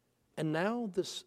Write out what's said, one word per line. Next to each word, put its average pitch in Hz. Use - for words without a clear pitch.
And 156
now 208
this -